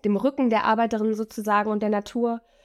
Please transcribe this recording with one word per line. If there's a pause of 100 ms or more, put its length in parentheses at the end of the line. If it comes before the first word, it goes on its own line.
dem
Rücken
der
Arbeiterinnen
sozusagen
und
der
Natur, (240)